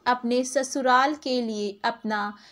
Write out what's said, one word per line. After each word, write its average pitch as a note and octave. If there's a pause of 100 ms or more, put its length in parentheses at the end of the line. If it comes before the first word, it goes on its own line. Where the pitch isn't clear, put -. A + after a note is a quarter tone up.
अपने B3
ससुराल C4
के B3+
लिए G#3
अपना G#3+ (160)